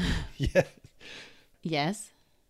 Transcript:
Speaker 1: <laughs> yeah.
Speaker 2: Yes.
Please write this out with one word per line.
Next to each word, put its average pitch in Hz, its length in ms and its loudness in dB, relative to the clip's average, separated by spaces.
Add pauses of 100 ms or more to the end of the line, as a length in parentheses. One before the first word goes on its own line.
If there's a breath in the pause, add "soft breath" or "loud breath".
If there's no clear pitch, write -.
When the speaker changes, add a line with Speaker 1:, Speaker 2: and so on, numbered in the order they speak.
(120)
Speaker 1:
<laughs> 160 240 -4
yeah. - 260 4 (1000 loud breath)
Speaker 2:
Yes. 160 480 -2 (400)